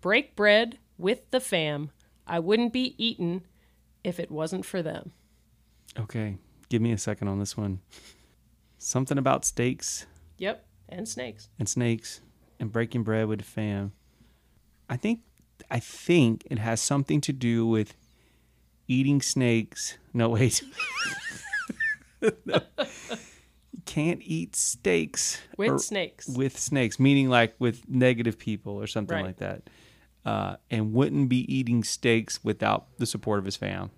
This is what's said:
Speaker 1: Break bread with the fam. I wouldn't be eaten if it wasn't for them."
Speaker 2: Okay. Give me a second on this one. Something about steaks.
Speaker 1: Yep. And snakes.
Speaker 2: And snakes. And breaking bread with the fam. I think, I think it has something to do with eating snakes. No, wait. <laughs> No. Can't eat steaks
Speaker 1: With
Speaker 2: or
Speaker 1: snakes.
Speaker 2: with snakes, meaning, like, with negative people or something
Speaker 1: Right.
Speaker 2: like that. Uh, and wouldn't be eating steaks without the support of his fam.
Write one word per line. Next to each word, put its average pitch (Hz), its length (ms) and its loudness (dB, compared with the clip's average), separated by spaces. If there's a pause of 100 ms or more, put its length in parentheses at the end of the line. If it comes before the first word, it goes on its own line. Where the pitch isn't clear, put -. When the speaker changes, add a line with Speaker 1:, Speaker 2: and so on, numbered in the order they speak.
Speaker 1:
Break 233 340 0
bread 214 440 4 (180)
with 202 340 -2
the 254 80 4
fam. 151 520 -2 (360)
I 170 120 -2
wouldn't 226 340 2
be 254 300 -2
eaten 185 400 -2 (600)
if 175 160 -6
it 170 120 -8
wasn't 160 340 -4
for 185 160 -6
them." 165 300 -8 (880)
Speaker 2:
Okay. 107 400 -6 (320)
Give 117 120 2
me 117 100 2
a 110 60 0
second 107 300 -4
on 98 120 0
this 101 180 -4
one. 101 220 -2 (960)
Something 131 400 -2
about 135 280 2
steaks. - 600 -2 (320)
Speaker 1:
Yep. 196 280 -6 (240)
And 196 180 -10
snakes. 110 420 -10 (100)
Speaker 2:
And 107 100 -2
snakes. 117 520 -2 (380)
And 110 120 -6
breaking 117 320 -2
bread 110 240 0
with 107 120 -2
the 104 60 -12
fam. 101 460 -4 (960)
I 123 80 -4
think, 226 240 -2 (480)
I 127 100 -2
think 120 680 4
it 110 100 -4
has 113 220 -2
something 143 400 2
to 143 120 -2
do 117 340 2
with 110 260 2 (960)
eating 135 340 4
snakes. - 760 0 (160)
No, 117 160 4
wait. 117 380 4
<laughs> - 40 -20 (1700)
No. 196 140 2 (1300)
Can't 160 380 -2
eat 160 320 -6
steaks - 840 0 (180)
Speaker 1:
With 208 140 0
Speaker 2:
or 139 80 0
Speaker 1:
snakes. - 480 -6
Speaker 2:
with 131 300 -2
snakes, 127 420 0
meaning, 135 300 6
like, 120 280 4
with 120 320 -2
negative 123 480 2
people 101 420 -6
or 104 80 -8
something 110 300 -4
Speaker 1:
Right. 151 80 -4
Speaker 2:
like 92 120 -8
that. - 320 -10 (540)
Uh, 101 340 -2 (120)
and 107 240 0
wouldn't 139 360 4
be 127 240 0
eating 120 300 2
steaks - 600 0
without 104 560 -2
the 123 80 0
support 104 320 -2
of 95 60 -6
his 95 100 -6
fam. 95 420 -6